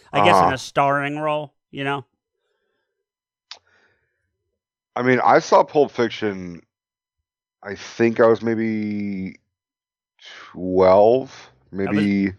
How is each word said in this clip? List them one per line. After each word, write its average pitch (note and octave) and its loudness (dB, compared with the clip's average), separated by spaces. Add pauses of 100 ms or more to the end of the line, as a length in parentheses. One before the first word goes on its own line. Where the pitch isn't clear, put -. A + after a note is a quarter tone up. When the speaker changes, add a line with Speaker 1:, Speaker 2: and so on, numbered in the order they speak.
(120)
Speaker 1:
I G3+ 2
guess F#3 6
in - 6
Speaker 2:
Uh-huh. E2+ 0
Speaker 1:
a - -6
starring C#3+ -2
role, D3+ -6 (160)
you C#3+ -10
know? C#3 -6 (3000)
Speaker 2:
I A#2+ -6
mean, B2+ 2
I C3+ 4
saw G3 2
Pulp C#3+ 0
Fiction, F#2+ -6 (1000)
I G2+ -12
think A#2 -2
I A#2 6
was A2+ 4
maybe G#2+ -6 (800)
twelve, F#2+ 0 (220)
Speaker 1:
I F#2 -14
was G2 -4
Speaker 2:
maybe G2+ 0